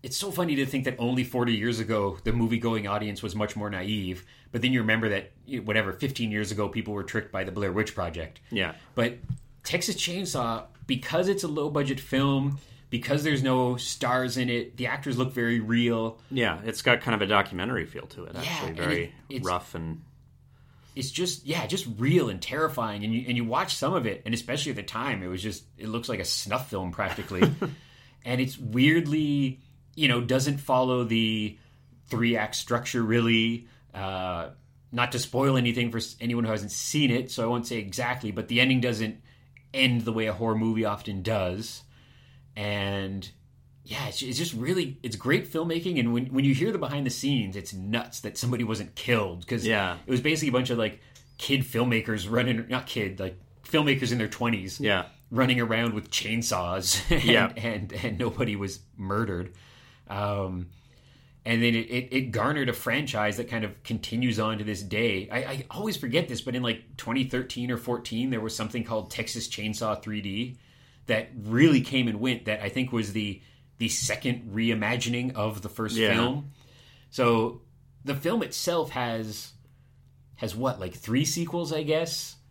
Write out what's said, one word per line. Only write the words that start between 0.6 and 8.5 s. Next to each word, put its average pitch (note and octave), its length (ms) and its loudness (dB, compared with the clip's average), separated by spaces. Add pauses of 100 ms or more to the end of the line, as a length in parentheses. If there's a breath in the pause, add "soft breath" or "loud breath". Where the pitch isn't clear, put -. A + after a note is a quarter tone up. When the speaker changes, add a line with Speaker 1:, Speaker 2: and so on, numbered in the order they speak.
Speaker 1:
think C3 200 -2
that B2 120 -2
only B2 240 2
forty A#2+ 320 2
years A2+ 240 0
ago, G2+ 460 0
the A2+ 80 2
movie-going A2+ 560 2
audience G#2 340 -2
was G#2 140 -4
much G#2+ 180 -2
more G#2 160 -4
naive. F#2+ 540 -2 (260 soft breath)
But A#2+ 100 -2
then B2+ 120 4
you B2 80 4
remember A2 300 2
that, G2 200 -2 (160)
you B2+ 140 -6
know, F#2+ 40 -12
whatever, G#2 280 2
fifteen A#2+ 400 -2
years G#2 180 0
ago, G#2 180 0
people G#2+ 240 -4
were G2+ 120 -4
tricked - 260 -4
by F#2+ 140 -2
the F#2 80 -6
Blair G2 180 0
Witch G#2 240 0
Project. E2 460 -6 (100)